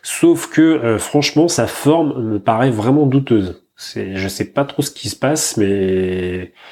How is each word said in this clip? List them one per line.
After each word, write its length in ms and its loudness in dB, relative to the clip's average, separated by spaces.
Sauf 440 2
que, 140 2
euh, 360 2
franchement, 500 0
sa 180 0
forme 560 0
me 160 -2
paraît 320 2
vraiment 360 2
douteuse. 680 0
C'est, 400 -10
je 140 -4
sais 240 -6
pas 120 0
trop 180 -6
ce 100 -4
qui 160 -10
se 80 -10
passe, 400 -2
mais, 960 -2